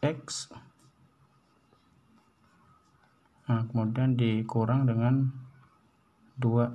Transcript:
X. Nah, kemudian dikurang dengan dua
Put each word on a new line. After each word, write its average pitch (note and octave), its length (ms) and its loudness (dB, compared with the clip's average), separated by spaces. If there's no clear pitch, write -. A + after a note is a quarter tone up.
X. - 520 -6
Nah, A#2 200 2
kemudian A#2+ 480 0
dikurang A2+ 720 0
dengan B2+ 440 2
dua A#2+ 380 2